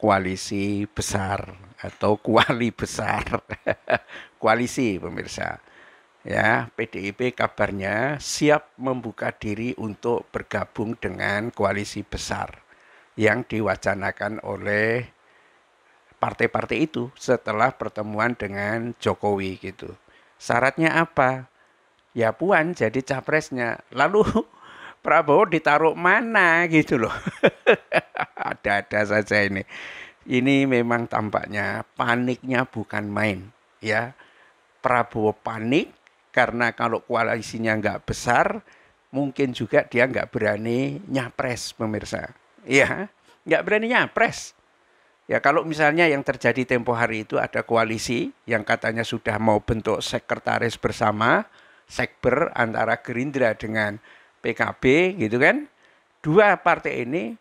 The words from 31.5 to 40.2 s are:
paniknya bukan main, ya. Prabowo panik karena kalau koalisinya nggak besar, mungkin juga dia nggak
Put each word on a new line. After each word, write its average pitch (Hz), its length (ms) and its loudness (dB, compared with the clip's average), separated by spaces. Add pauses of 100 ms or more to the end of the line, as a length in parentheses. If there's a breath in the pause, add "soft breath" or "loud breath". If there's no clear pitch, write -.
paniknya 123 720 0
bukan 107 420 -8
main, 104 460 -2 (240)
ya. 110 400 -4 (640 soft breath)
Prabowo 117 560 2
panik 113 560 -2 (400)
karena 117 400 2
kalau 113 320 -2
koalisinya 113 720 0
nggak 101 320 -4
besar, 170 560 0 (480 soft breath)
mungkin 135 400 -2
juga 143 320 2
dia 123 240 2
nggak 113 240 -4